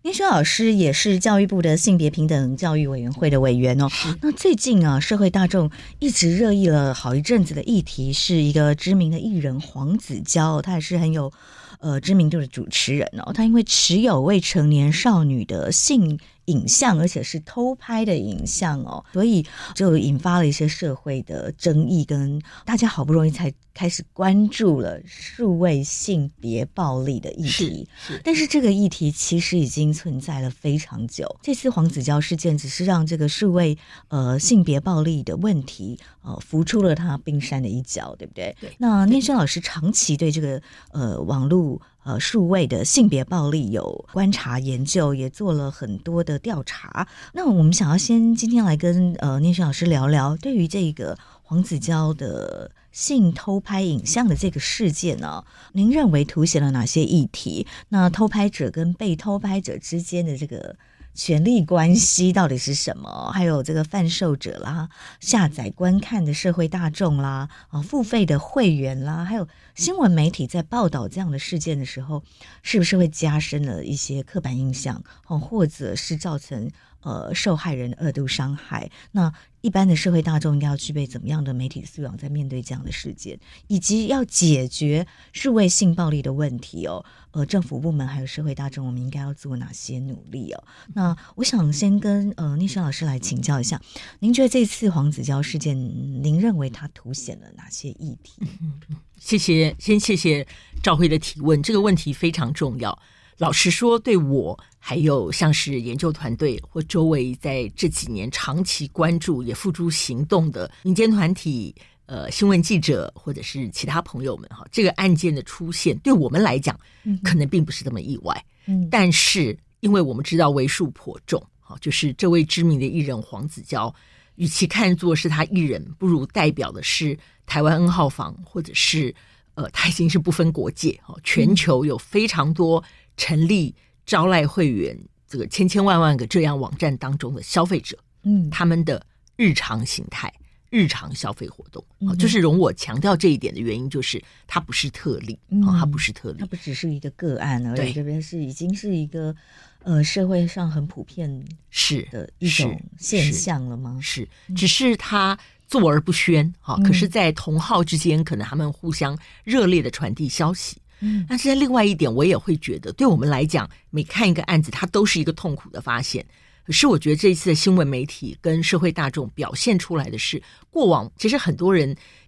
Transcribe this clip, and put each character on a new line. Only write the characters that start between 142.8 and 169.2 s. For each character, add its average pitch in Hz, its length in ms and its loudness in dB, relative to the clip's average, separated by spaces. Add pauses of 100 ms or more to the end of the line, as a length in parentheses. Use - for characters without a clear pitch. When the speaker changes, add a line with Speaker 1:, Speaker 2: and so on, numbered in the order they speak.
Speaker 2:
调 196 160 4
这 170 140 4
一 143 80 4
点 - 160 -6
的 85 80 -8
原 117 180 -4
因， 131 100 -6
就 135 120 -4
是 - 200 -6 (240)
它 - 140 -4
不 156 140 -10
是 - 160 -4
特 120 300 -6
例， 113 280 -12
Speaker 1:
嗯。 202 160 2
Speaker 2:
哦， 190 160 4
它 165 60 2
不 147 120 -2
是 156 140 -4
特 95 220 -10
例。 - 60 -14
Speaker 1:
它 202 60 -6
不 180 120 -10
只 143 160 -10
是 156 200 -6
一 143 60 -6
个 143 120 -10
个 147 260 -4
案 123 280 -4
而 117 80 -4
已， - 40 -4
Speaker 2:
对。 127 160 -2
Speaker 1:
这 147 100 -6
边 151 180 -4
是 156 220 -8
已 131 80 -8
经 175 240 -6
是 196 180 -6
一 156 140 -2
个， 156 260 -8 (500)
呃， 151 200 2
社 185 240 0
会 180 180 2
上 170 240 -4
很 151 160 -4
普 - 200 -12
遍 139 380 -10 (260)
Speaker 2:
是， - 420 -2
Speaker 1:
的 107 180 -10 (100)
一 175 100 0
种 143 280 0 (200)
Speaker 2:
是， - 200 -4
Speaker 1:
现 147 140 2
象 151 380 -4
了 117 80 -8
吗？ 127 240 -10
Speaker 2:
是， 131 260 -8 (220)
Speaker 1:
嗯。 185 60 -6
Speaker 2:
只 185 120 2
是 247 300 4
他 196 420 -2 (280)
坐 196 220 4
而 151 120 4
不 180 100 -4
宣， 170 480 2
哈， - 180 -6
Speaker 1:
嗯。 196 60 4
Speaker 2:
可 196 80 6
是 180 160 4
在 170 240 2
同 156 260 -4
好 175 240 2
之 165 160 0
间， 160 240 2
可 160 140 -4
能 101 100 -6
他 139 120 -6
们 151 140 -2
互 160 200 -8
相 147 260 -4 (280)
热 226 200 4
烈 180 160 4
的 123 80 -4
传 120 240 -6
递 147 140 -4
消 160 260 -2
息。 - 240 -10 (240)
Speaker 1:
嗯。 208 260 -2
Speaker 2:
但 247 100 -4
是 269 120 0
在 269 60 4
另 277 140 2
外 247 140 4
一 208 100 4
点， 143 200 0
我 135 100 2
也 175 140 4
会 165 180 -2
觉 98 240 -8
得， - 140 -10
对 269 120 2
我 190 120 6
们 127 100 0
来 143 180 2
讲， 139 240 -2 (200)
每 151 120 -4
看 196 280 0
一 170 40 4
个 170 100 0
案 156 200 2
子， - 80 -4
它 - 160 -6
都 208 180 2
是 190 140 0
一 147 60 0
个 160 80 -2
痛 160 200 -6
苦 - 160 -12
的 - 120 -14
发 120 200 -4
现。 - 240 -8 (400)
可 165 60 -6
是 285 160 4
我 196 100 6
觉 - 120 0
得 151 80 4
这 208 100 4
一 180 80 6
次 180 140 -2
的 160 60 6
新 185 200 4
闻 165 100 4
媒 139 200 -4
体 - 340 -12
跟 165 240 0
社 165 160 2
会 170 140 0
大 147 160 -2
众 127 220 -6